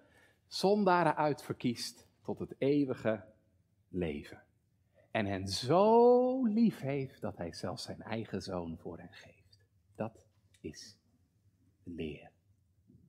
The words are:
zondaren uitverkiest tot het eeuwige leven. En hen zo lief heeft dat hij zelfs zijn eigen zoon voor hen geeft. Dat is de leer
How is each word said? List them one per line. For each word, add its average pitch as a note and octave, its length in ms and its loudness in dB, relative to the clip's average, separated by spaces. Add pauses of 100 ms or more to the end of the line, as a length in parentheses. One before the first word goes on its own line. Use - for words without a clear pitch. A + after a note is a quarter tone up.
(460)
zondaren F3+ 720 4
uitverkiest - 920 -2 (140)
tot - 160 -6
het - 200 -8
eeuwige B2+ 640 0 (640)
leven. D#2+ 540 -6 (680)
En G#2+ 160 -2
hen G2 220 -4
zo A#3 960 4
lief A3 360 2
heeft C3+ 400 -6
dat - 160 -6
hij F2 160 -8
zelfs - 300 -8
zijn - 200 -12
eigen A2 400 -6
zoon E2+ 360 -6
voor F2 200 -12
hen F2 140 -18
geeft. - 460 -20 (380)
Dat - 300 -10 (340)
is - 380 -16 (840)
de F2+ 80 -16
leer D#2 400 -10 (800)